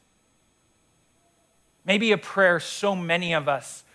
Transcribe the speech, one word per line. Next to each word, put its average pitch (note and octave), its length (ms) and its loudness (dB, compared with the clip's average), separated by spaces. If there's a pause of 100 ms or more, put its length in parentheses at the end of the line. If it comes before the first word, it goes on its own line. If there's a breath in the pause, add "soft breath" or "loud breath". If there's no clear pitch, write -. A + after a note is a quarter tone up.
(1900)
Maybe G#3 260 2
a G3+ 60 6
prayer F3 420 2
so G3+ 360 -2
many F3 380 -2
of D3+ 140 -2
us C3+ 360 -4 (120)